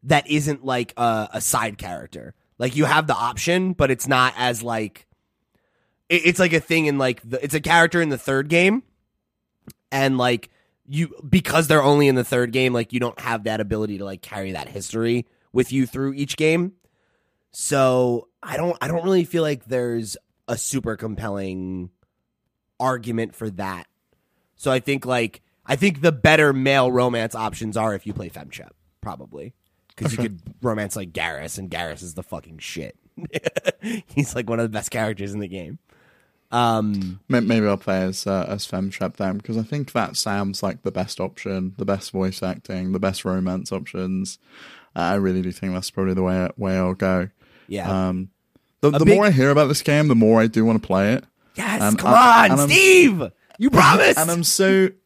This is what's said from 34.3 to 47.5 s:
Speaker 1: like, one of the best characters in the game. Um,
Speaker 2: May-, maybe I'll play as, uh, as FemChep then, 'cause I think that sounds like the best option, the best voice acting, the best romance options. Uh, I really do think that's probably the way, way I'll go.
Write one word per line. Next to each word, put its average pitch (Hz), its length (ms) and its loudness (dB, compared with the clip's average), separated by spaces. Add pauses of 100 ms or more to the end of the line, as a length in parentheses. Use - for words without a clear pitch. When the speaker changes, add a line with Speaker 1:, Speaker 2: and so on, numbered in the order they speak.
Speaker 1:
like, 117 140 -6
one 117 100 -2
of 117 60 0
the 110 100 -6
best 104 160 -8
characters 107 420 -6
in 104 60 -8
the 101 80 -8
game. 92 320 -12 (720)
Um, 107 680 0 (100)
Speaker 2:
May-, 123 100 2
maybe 113 260 2
I'll 101 120 2
play 95 260 -2
as, 92 240 -6
uh, 95 200 0
as 101 200 -8
FemChep 95 480 -6
then, 98 260 -4
'cause 113 160 -6
I 113 60 -2
think 143 300 -6
that 113 240 -2
sounds 98 440 -4
like - 220 -6
the 95 80 -4
best 95 280 -6
option, 95 580 -6
the 117 80 -6
best 98 260 -4
voice 95 320 -4
acting, 92 480 -6
the 95 80 -2
best 95 260 -4
romance 92 460 -4
options. 95 640 -8 (580)
Uh, 80 40 -6
I 87 160 0
really 92 260 0
do 92 100 -4
think 95 220 -8
that's 92 160 -6
probably 95 240 -2
the 95 80 -2
way, 92 340 0
way 95 220 -4
I'll 92 160 0
go. 92 360 -2 (380)